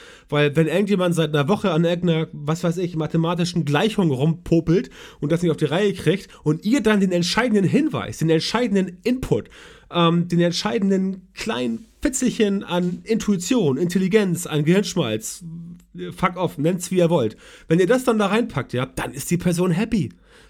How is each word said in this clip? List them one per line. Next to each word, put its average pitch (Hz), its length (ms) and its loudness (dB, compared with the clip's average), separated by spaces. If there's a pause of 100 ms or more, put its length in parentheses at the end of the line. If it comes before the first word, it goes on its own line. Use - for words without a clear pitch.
(300)
Weil 147 260 0
wenn 160 120 2
irgendjemand 180 460 0
seit 156 220 0
einer 143 140 2
Woche 208 220 0
an 160 120 2
irgendeiner, 170 480 0
was 147 320 -6
weiß 175 140 -2
ich, 175 180 -4
mathematischen 165 720 -2
Gleichung 170 460 2
rumpopelt 165 800 0 (300)
und 147 140 -2
das 170 80 0
nicht 170 100 0
auf 135 60 -2
die 160 80 -2
Reihe 185 260 0
kriegt 185 380 -2 (140)
und 156 200 0
ihr 226 180 2
dann 208 200 4
den 190 100 2
entscheidenden 190 540 2
Hinweis, 175 540 0
den 160 100 0
entscheidenden 190 720 0
Input, 247 460 -2 (420)
ähm, 170 380 2
den 170 100 2
entscheidenden 190 920 0
kleinen 233 540 -6 (140)
Fitzelchen 208 600 0
an 180 400 -2
Intuition, 202 720 0
Intelligenz, 180 720 0
an 151 160 0
Gehirnschmalz, 156 800 0 (720)
fuck 180 220 0
off, 180 200 -4
nennt's 170 340 -2
wie 185 80 0
ihr 165 100 6
wollt. 127 260 0 (320)
Wenn 170 140 4
ihr 180 60 4
das 254 180 2
dann 226 140 2
da 202 80 2
reinpackt, 202 440 -2
ja, 127 140 -2
dann - 260 -8
ist - 180 -10
die 170 80 0
Person 175 340 0
happy. 196 420 -2 (360)